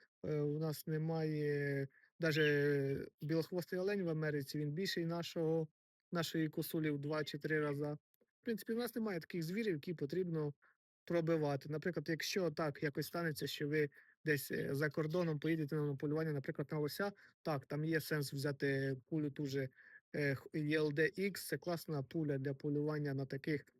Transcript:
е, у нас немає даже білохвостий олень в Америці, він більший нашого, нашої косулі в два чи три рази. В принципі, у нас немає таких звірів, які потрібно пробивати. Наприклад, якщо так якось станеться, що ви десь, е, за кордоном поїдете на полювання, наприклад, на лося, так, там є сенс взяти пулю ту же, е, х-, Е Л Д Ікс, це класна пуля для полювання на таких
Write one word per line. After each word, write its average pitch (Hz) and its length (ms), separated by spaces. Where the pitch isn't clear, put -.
е, 151 160
у 147 180
нас 156 280
немає 151 1000
даже 147 840
білохвостий 165 580
олень 196 240
в 170 60
Америці, 151 500
він 147 120
більший 170 360
нашого, 165 640
нашої 165 360
косулі 156 420
в 143 80
два 147 260
чи 151 140
три 151 220
рази. 147 360
В - 20
принципі, 233 300
у 226 40
нас 240 180
немає 214 260
таких 175 220
звірів, 190 320
які 160 200
потрібно 160 600
пробивати. 160 640
Наприклад, 151 400
якщо 165 420
так 151 320
якось 151 240
станеться, 165 400
що 147 220
ви 147 220
десь, 147 260
е, 160 240
за 147 160
кордоном 160 480
поїдете 156 380
на 147 200
полювання, 156 360
наприклад, 147 400
на 156 60
лося, 175 340
так, 147 240
там 147 180
є 160 160
сенс 147 320
взяти 139 640
пулю 151 220
ту 147 160
же, 135 220
е, 143 220
х-, - 200
Е 151 180
Л 151 200
Д 156 140
Ікс, 190 300
це 147 120
класна 160 440
пуля 147 360
для 139 160
полювання 147 600
на 135 120
таких 139 380